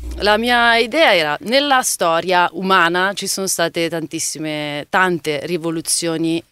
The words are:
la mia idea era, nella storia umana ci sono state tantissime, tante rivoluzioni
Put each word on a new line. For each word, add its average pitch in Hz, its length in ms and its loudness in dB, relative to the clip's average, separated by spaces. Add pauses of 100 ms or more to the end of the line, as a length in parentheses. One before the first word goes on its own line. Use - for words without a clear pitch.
(200)
la 208 180 2
mia 233 400 2
idea 247 360 4
era, 151 260 0
nella 262 420 2
storia 175 720 0
umana 185 600 2
ci 190 140 -8
sono 190 220 -4
state 165 420 -2
tantissime, 151 1000 -6
tante 175 560 0
rivoluzioni 165 1080 -2